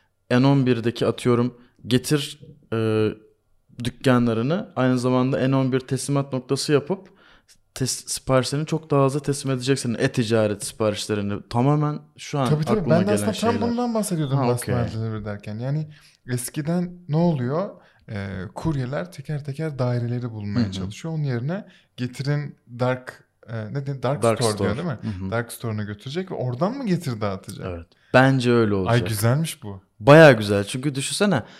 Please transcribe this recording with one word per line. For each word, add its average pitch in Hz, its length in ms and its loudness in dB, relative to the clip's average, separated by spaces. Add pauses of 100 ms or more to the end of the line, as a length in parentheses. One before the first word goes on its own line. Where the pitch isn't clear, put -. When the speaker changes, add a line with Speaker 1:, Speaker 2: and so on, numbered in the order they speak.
(300)
Speaker 1:
N 123 160 4
on 139 200 4
birdeki 113 400 0
atıyorum 120 480 0 (320)
Getir, 127 540 0 (320)
e, 110 360 0 (760)
dükkanlarını 120 920 0
aynı 127 220 2
zamanda 127 500 0
N 135 80 2
on 131 160 2
bir 131 80 0
teslimat 139 520 -4
noktası 135 400 -2
yapıp 151 360 0 (680)
tes-, - 360 -4
siparişlerini 135 560 0
çok 160 240 -4
daha 139 140 4
hızlı 139 160 2
teslim 139 320 -4
edeceksin. 127 460 0
E-ticaret 110 680 0
siparişlerini 104 840 -4
tamamen 147 500 0 (160)
şu - 220 -8
an 131 100 0
Speaker 2:
Tabii, 151 160 2
tabii. 214 160 0
Speaker 1:
aklıma - 140 2
Speaker 2:
Ben - 60 6
de - 40 2
Speaker 1:
gelen 202 100 2
Speaker 2:
aslında - 180 0
tam 214 200 0
Speaker 1:
şeyler. 240 160 0
Speaker 2:
bundan 240 260 -2
bahsediyordum 156 440 0
Speaker 1:
Ha, 123 100 2
Speaker 2:
last 120 140 0
Speaker 1:
okey. - 120 -2
Speaker 2:
mile 117 180 -2
delivery 110 320 -6
derken. 104 340 -10
Yani 147 300 -4 (440)
eskiden 165 600 -4 (160)
ne 147 80 0
oluyor? 165 540 0 (400)
Ee, 101 180 -6 (260)
kuryeler 151 580 -6
teker 147 320 -10
teker 143 340 -8
daireleri 123 520 -2
bulmaya 107 340 -2
Speaker 1:
Hı 101 40 -2
hı. 92 40 -8
Speaker 2:
çalışıyor. 95 420 -8
Onun 156 80 -4
yerine 143 440 -4 (300)
Getir'in 139 600 -4 (220)
dark, 127 460 -4 (240)
e, 110 260 -10
ne 139 120 -6
dedi? 139 160 -6
Dark 123 200 0
Speaker 1:
Dark 113 220 2
Speaker 2:
Store 107 140 0
diyor 98 160 0
Speaker 1:
Store. - 20 -4
Speaker 2:
değil 147 220 -6
mi? - 0 - (220)
Speaker 1:
Hı 95 60 -8
hı. 95 40 -6
Speaker 2:
Dark 117 220 -4
Store'una 107 300 -6
götürecek 135 480 -8
ve - 40 -6
oradan 127 380 -2
mı 277 140 -8
Getir 147 340 -2
dağıtacak? 95 500 -6
Speaker 1:
Evet. 85 160 -10 (280)
Bence 127 380 6
öyle 110 220 4
olacak. 98 200 2
Speaker 2:
Ay, 120 100 4
güzelmiş 117 580 -2
bu. 98 180 -14 (200)
Speaker 1:
Bayağı 143 320 12
güzel. 101 320 2
Çünkü 131 300 -6
düşünsene, 143 480 0 (180)